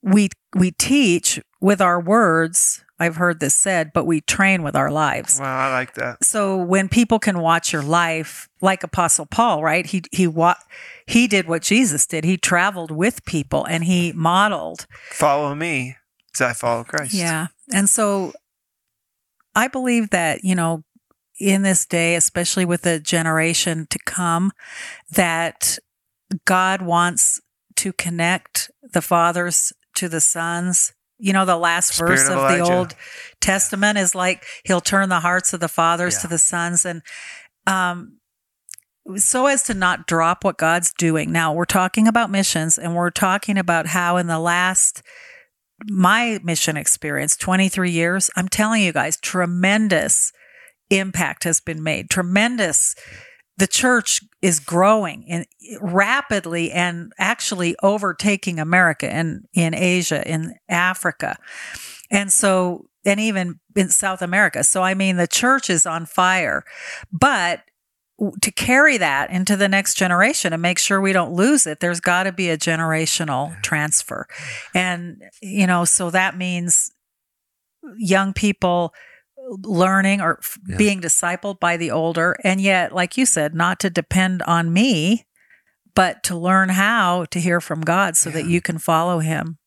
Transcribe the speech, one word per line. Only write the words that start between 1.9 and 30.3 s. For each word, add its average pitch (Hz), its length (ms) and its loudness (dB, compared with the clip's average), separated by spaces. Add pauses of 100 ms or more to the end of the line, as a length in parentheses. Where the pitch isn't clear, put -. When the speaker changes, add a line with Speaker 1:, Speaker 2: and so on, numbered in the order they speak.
Speaker 1:
words, 170 840 2 (160)
I've 165 160 0
heard 170 240 0
this 139 160 2
said, 170 380 2
but 170 120 0
we 160 160 2
train 190 420 2
with 143 120 -4
our 139 160 2
lives. 139 480 0
Speaker 2:
Wow, 135 300 -2
I - 20 -2
like 127 240 -4
that. 123 280 -6
Speaker 1:
So 196 340 0
when 185 320 0
people 233 300 4
can 190 200 0
watch 165 320 2
your 156 100 -2
life, 160 680 -2 (120)
like 190 220 0
Apostle 170 420 0
Paul, 196 380 0
right? 160 220 0
He, 180 260 -4
he 185 160 2
wa-, 165 280 4 (520)
he 240 200 2
did 190 200 0
what 165 140 -2
Jesus 202 440 2
did. 160 200 -6
He 185 120 2
traveled 180 540 0
with 175 340 -2
people 143 400 -2
and 165 200 -2
he 175 280 2
modeled. 165 720 0 (260)
Speaker 2:
"Follow 147 440 0
me 143 400 -6 (400)
as - 60 -2
I 123 120 0
follow 117 300 -2
Christ." 147 300 -6
Speaker 1:
Yeah. 170 340 -2 (260)
And 196 160 2
so 202 440 0 (1200)
I 226 140 2
believe 247 400 0
that, 170 340 0
you 185 120 0
know, 165 280 -2 (560)
in 196 240 2
this 190 220 2
day, 170 300 0
especially 175 500 -2
with 170 180 -2
the 165 160 0
generation 160 880 -2
to - 160 -8
come, 175 460 -2 (580)
that 165 680 -2 (680)
God 185 360 2
wants 175 600 0 (360)
to 190 160 -4
connect 170 760 -4 (120)
the 180 200 -2
fathers 175 720 0 (220)
to 185 140 -4
the 160 120 -2
sons. 170 720 0 (260)